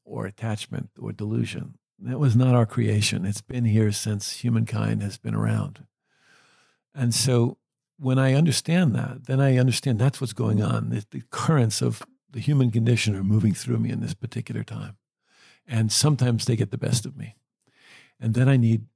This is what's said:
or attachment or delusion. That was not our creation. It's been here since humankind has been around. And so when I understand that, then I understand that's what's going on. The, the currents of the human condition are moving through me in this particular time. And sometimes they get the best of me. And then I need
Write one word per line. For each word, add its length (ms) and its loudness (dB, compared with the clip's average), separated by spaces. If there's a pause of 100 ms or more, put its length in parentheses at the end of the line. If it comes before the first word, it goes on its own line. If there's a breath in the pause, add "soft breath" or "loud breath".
or 220 -10
attachment 640 -10 (100)
or 120 -10
delusion. 640 -6 (220)
That 200 -10
was 160 2
not 200 6
our 100 6
creation. 600 -2
It's 160 -4
been 240 -4
here 260 4
since 520 -6
humankind 580 -2
has 160 -8
been 160 -8
around. 520 -4 (1080 soft breath)
And 200 0
so 440 2 (400)
when 220 0
I 140 4
understand 640 2
that, 300 -6
then 140 0
I 180 4
understand 420 2
that's 220 0
what's 120 -6
going 280 0
on. 280 -2
The, 200 -4
the 220 -14
currents 500 0
of 220 -4 (260)
the 100 -12
human 320 2
condition 440 2
are 80 -6
moving 300 4
through 260 -4
me 100 -2
in 100 -6
this 140 -6
particular 500 -8
time. 340 -12 (680 soft breath)
And 260 0
sometimes 540 2
they 100 2
get 160 -2
the 60 -8
best 280 -2
of 120 -12
me. 180 -14 (840 loud breath)
And 160 -2
then 120 4
I 100 6
need 280 2 (100)